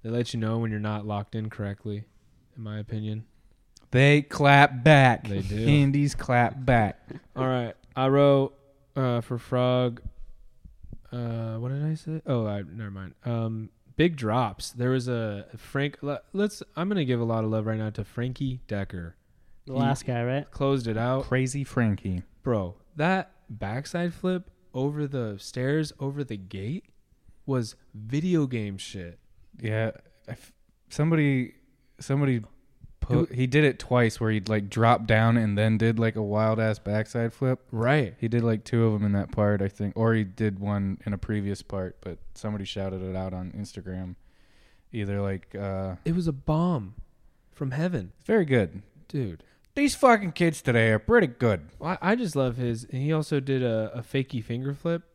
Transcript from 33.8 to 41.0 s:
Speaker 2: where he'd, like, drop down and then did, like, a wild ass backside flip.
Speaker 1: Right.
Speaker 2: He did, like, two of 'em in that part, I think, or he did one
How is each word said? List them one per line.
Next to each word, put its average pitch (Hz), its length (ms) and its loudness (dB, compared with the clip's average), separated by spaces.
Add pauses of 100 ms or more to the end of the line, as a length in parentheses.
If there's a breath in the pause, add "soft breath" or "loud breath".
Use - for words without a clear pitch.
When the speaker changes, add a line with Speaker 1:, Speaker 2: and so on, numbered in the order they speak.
Speaker 2:
where 110 100 0
he'd, 107 180 -2
like, 104 220 0
drop 113 360 4
down 113 300 4
and 104 220 2
then 110 180 4
did, 113 220 2
like, 113 180 0
a 110 60 -2
wild 110 380 2
ass 110 180 0
backside 110 560 -2
flip. 131 260 0 (100)
Speaker 1:
Right. 120 480 2
Speaker 2:
He 117 100 -2
did, 117 160 2
like, 110 200 0
two 117 220 2
of 110 80 4
'em 104 100 0
in 104 80 2
that 101 200 -2
part, 104 280 2
I 98 80 0
think, 101 280 -6
or 113 180 2
he 110 100 2
did 98 360 -2
one 101 440 -2